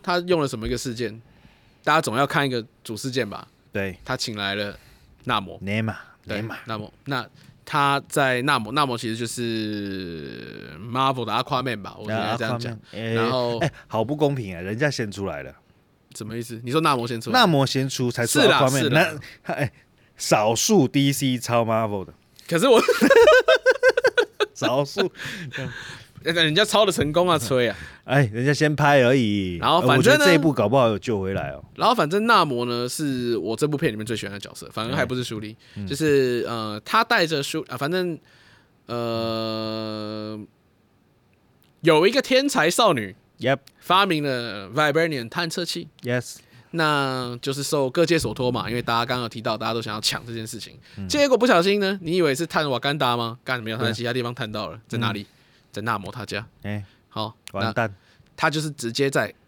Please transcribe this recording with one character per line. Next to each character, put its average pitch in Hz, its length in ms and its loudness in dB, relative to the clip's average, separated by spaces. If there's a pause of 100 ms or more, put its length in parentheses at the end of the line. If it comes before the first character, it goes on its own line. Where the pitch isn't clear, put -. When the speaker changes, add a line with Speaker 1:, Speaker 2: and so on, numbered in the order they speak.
Speaker 1:
他 180 160 0
用 175 220 2
了 139 60 0
什 127 100 -8
么 110 100 -6
一 - 20 -4
个 123 80 -2
事 120 160 -6
件？ 113 280 -8 (640)
大 151 100 2
家 160 80 4
总 113 160 -2
要 139 100 4
看 143 180 0
一 135 40 0
个 120 140 -4 (200)
主 110 120 -10
事 135 140 -8
件 123 200 -2
吧。 - 180 -14 (240)
Speaker 2:
对。 98 320 -6
Speaker 1:
他 127 140 -4
请 110 200 -6
来 98 180 -2
了 101 220 -6 (460)
纳 120 160 0
摩。 87 220 -10
Speaker 2:
内 101 200 -2
马， 110 140 -4 (320)
Speaker 1:
对， 107 100 -6
Speaker 2:
内 104 40 -6
马。 110 240 -10
Speaker 1:
纳 110 120 -8
摩。 107 140 -12 (140)
那 127 200 -6 (380)
他 143 460 2
在 131 320 2
纳 139 180 2
摩， 107 140 -6
纳 147 120 2
摩 120 120 -2
其 113 120 -6
实 110 60 -4
就 120 100 -6
是 95 1400 -6 (120)
Marvel 127 420 -2
的 110 80 -6
Aquaman 127 500 -2
吧， 92 160 -14
我 107 100 -14
觉 107 80 -4
得 107 220 -2
这 120 60 -6
样 117 160 -2
讲。 120 140 -8
Speaker 2:
啊， 107 60 -16 (120)
Aquaman， - 60 -14
哎， 113 160 -6
Speaker 1:
然 117 180 0
后 120 280 0
Speaker 2:
哎， 160 120 -2 (160)
好 110 160 0
不 131 120 -4
公 143 200 2
平 101 180 -6
啊， 85 80 -10
人 101 160 -6
家 143 140 0
先 117 180 -4
出 98 180 -6
来 71 160 -8
了。 65 100 -16 (640)
Speaker 1:
什 110 120 -12
么 110 100 -10
意 120 40 -6
思？ 113 220 -12
你 120 80 -6
说 156 100 0
纳 151 140 4
摩 120 120 -2
先 117 140 -6
出 120 80 -8
来？ 254 100 4
Speaker 2:
纳 226 80 6
摩 139 180 4
先 135 220 0
出 123 240 -2
才 117 160 0
出 - 120 2
Aquaman， 139 400 6
Speaker 1:
是 131 100 2
啦， 151 140 6
是 165 80 -2
啦。 151 80 -12 (260)
Speaker 2:
那， 170 80 -4
哎， 135 180 -2 (460)
少 113 380 2
数 175 320 4
D 139 240 2
C 131 260 0
超 117 260 0
Marvel 110 420 -2
的。 - 80 -18 (340)
Speaker 1:
可 170 100 0
是 202 100 4
我， 233 140 8 (840)
Speaker 2:
<laughs> 494 920 2
少 - 280 0
数。 165 280 -2 (1120)
Speaker 1:
人 165 300 2
家 202 120 4
超 165 200 4
的 185 60 2
成 147 220 -2
功 175 160 4
啊， 160 80 4
吹 120 320 0
啊！ 98 80 -6 (260)
Speaker 2:
哎， 131 300 2
人 120 120 -2
家 143 80 4
先 151 220 2
拍 143 280 6
而 123 120 6
已。 104 420 2
Speaker 1:
然 95 120 0
后 160 100 4
反 - 100 4
正 143 60 6
呢， - 20 6
Speaker 2:
我 165 60 4
觉 226 80 8
得 294 140 6
这 190 80 8
一 160 40 8
部 156 140 2
搞 113 160 2
不 113 80 2
好 123 140 6
有 104 100 -2
救 104 220 -2
回 95 120 -4
来 73 180 -4
哦。 71 120 -14 (120)
Speaker 1:
然 175 120 0
后 240 80 4
反 165 140 0
正 202 160 -2
纳 220 180 6
摩 120 220 -2
呢， 120 240 -4
是 123 480 -2
我 101 180 -4
这 151 100 0
部 147 120 0
片 131 160 0
里 - 20 -8
面 107 100 -6
最 110 120 -4
喜 98 80 -8
欢 98 80 -10
的 101 60 -10
角 85 140 -16
色， - 200 -16
反 110 160 -6
而 135 60 -4
还 143 100 0
不 127 100 -4
是 127 80 -4
舒 117 160 -10
丽。 107 160 -12 (200)
Speaker 2:
嗯。 101 120 -8
Speaker 1:
就 139 80 -6
是， 135 500 2
呃， 107 380 -6
他 220 180 2
带 226 240 2
着 156 160 -2
舒-， 156 280 -6
啊， 123 80 -10
反 139 120 -2
正， 180 300 -2 (680)
呃， 110 1500 -6 (1400)
有 160 240 6
一 220 60 4
个 262 100 2
天 269 280 2
才 165 200 2
少 214 220 4
女 107 240 -2 (240)
Speaker 2:
Yep。 127 200 2 (200)
Speaker 1:
发 190 260 2
明 160 160 0
了 117 500 -4
Vibranium 147 580 0
探 170 200 -6
测 175 140 -6
器。 165 240 -8 (140)
Speaker 2:
Yes。 123 360 -4 (340)
Speaker 1:
那 135 720 0
就 139 120 -4
是 139 100 -6
受 139 260 0
各 170 160 2
界 151 140 2
所 110 140 -4
托 127 180 -2
嘛， 104 160 -2
因 117 80 -4
为 120 60 -2
大 120 100 -2
家 117 140 2
刚 123 120 -2
刚 123 60 -4
有 113 60 -6
提 113 100 -14
到， 110 180 -2
大 110 100 -6
家 113 60 -2
都 117 80 -4
想 110 120 -6
要 107 80 -6
抢 - 240 -2
这 117 80 -12
件 110 120 -8
事 110 140 -12
情。 - 180 -16 (200)
Speaker 2:
嗯。 98 100 -8
Speaker 1:
结 285 220 2
果 254 80 4
不 240 100 4
小 190 140 6
心 202 180 2
呢， 196 220 -2
你 170 160 -2
以 180 40 4
为 143 140 2
是 165 100 -4
探 156 240 -2
瓦 123 80 0
干 143 200 -2
达 127 180 0
吗？ 117 300 -4
干， 123 180 -4
没 110 80 -6
有， 110 60 -6
他 123 80 -2
在 117 80 0
其 117 100 -8
他 117 80 -2
地 127 100 -2
方 120 140 -6
探 110 160 -8
到 107 160 -8
了。 80 80 -12 (140)
Speaker 2:
对。 113 80 -6
Speaker 1:
在 - 0 -
哪 104 160 -2
里？ 104 80 -8
Speaker 2:
嗯。 98 60 -14 (420)
Speaker 1:
在 - 140 -12
纳 110 160 -2
摩 98 120 -12
他 107 140 -12
家。 104 180 -8 (200)
Speaker 2:
哎。 104 200 -8 (240)
Speaker 1:
好， 107 280 -8 (160)
Speaker 2:
完 107 200 -4
蛋。 113 160 0
Speaker 1:
那 98 80 -12 (400)
他 160 140 0
就 151 100 -2
是 151 120 -4
直 117 200 -8
接 139 200 0
在 135 200 0 (160)